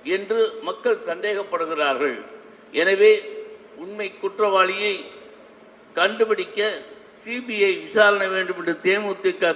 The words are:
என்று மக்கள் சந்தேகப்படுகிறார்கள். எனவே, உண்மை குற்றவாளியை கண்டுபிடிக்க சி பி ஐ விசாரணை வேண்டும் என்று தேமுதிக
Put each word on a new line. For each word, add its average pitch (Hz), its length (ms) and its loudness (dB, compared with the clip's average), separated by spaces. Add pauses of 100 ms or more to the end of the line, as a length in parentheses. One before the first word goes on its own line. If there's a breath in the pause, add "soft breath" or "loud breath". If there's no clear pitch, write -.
என்று 202 580 -2
மக்கள் 190 360 -2
சந்தேகப்படுகிறார்கள். 160 1300 -2 (460)
எனவே, 196 720 4 (320)
உண்மை 196 440 -10
குற்றவாளியை 196 880 0 (880)
கண்டுபிடிக்க 208 840 0 (460)
சி 240 180 -8
பி 220 220 0
ஐ 190 120 4
விசாரணை 202 520 4
வேண்டும் 185 300 -4
என்று 170 260 -4
தேமுதிக 190 720 0